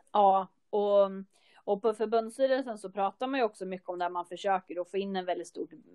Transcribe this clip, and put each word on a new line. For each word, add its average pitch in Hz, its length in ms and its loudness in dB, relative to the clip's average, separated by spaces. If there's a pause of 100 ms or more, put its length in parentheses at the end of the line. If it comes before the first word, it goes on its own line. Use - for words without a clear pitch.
(120)
Ja, 196 340 6 (240)
och, 202 400 4 (540)
och 202 180 -2
på 226 120 2
förbundsstyrelsen 233 840 0
så 190 120 -12
pratar 196 360 -2
man 269 140 -2
ju 240 40 4
också 208 220 -4
mycket 185 220 -8
om 180 100 -8
det 175 60 -2
här, 175 60 -2
man 180 160 -6
försöker 185 480 -2
då 175 100 -4
få 196 120 -8
in 196 200 -4
en 180 80 -4
väldigt 175 240 -4
stor - 200 -10 (260)